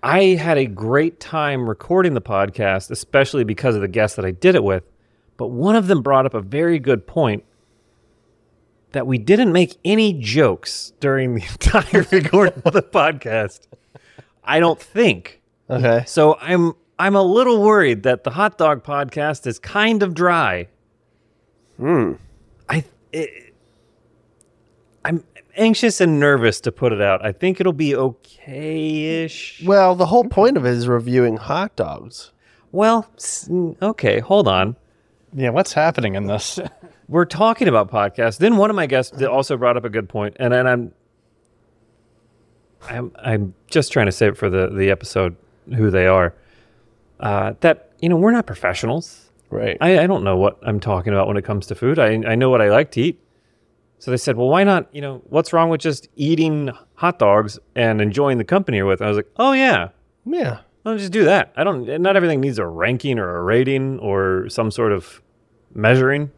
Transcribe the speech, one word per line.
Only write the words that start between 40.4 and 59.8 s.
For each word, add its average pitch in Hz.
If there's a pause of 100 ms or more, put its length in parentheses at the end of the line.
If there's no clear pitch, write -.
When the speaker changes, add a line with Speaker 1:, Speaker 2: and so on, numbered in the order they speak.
Speaker 1:
and 127
I'm, 120 (1900)
I'm, 120
I'm 107 (140)
just -
trying 110
to 92
save 104
it -
for 104
the, 92
the 98
episode 92 (380)
who 107
they 92
are. 92 (840)
Uh, 104
that, - (100)
you 165
know, 175
we're 202
not 233
professionals. - (200)
Speaker 2:
Right. 110
Speaker 1:
I, 170
I 170
don't 180
know 95
what 98
I'm 107
talking 101
about 98
when 104
it 101
comes 101
to -
food. 143
I, 110 (120)
I 113
know 127
what 123
I 104
like 113
to 117
eat. 165 (800)
So -
they 127
said, 123
"Well, 123
why 175
not, 190
you 147
know, 135
what's 156
wrong 165
with 156
just 151
eating 151 (260)
hot 175
dogs 104 (160)
and 113
enjoying 127
the 110
company 175
you're 98
with?" 95
I 107
was -
like, -
"Oh, 262
yeah. 214 (360)